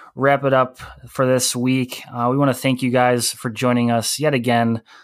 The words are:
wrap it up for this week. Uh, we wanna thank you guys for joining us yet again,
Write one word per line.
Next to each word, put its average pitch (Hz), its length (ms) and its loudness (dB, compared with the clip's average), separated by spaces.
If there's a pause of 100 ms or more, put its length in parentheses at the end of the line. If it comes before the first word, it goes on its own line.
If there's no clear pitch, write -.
(140)
wrap 139 300 0
it 135 80 2
up 131 260 2 (300)
for 131 180 -2
this 127 280 0
week. 127 480 -2 (100)
Uh, 120 180 -2
we 135 60 0
wanna 139 180 2
thank 131 280 -2
you 123 80 0
guys 123 420 2
for - 180 -8
joining 120 400 0
us 117 280 -2
yet 147 160 0
again, 117 480 0 (220)